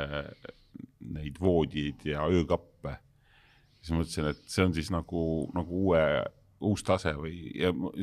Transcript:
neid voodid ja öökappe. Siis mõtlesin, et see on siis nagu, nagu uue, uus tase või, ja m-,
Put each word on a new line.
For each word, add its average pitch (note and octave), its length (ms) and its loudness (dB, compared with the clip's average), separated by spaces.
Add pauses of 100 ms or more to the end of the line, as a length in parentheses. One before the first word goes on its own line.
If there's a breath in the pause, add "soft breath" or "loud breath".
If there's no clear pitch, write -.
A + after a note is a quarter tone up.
(1000)
neid D2+ 380 -8
voodid D2 640 2
ja D2+ 240 -2
öökappe. E2 720 0 (840 soft breath)
Siis E2 100 -4
mõtlesin, E2 340 0
et D2 180 -4
see F#2 200 2
on F2+ 80 4
siis D#2 180 -2
nagu, E2+ 300 -2 (320)
nagu F2 260 -2
uue, F2+ 220 6 (600)
uus G2+ 220 0
tase F2+ 320 2
või, D#2+ 200 -8 (180)
ja F2+ 180 0
m-, E2+ 320 -2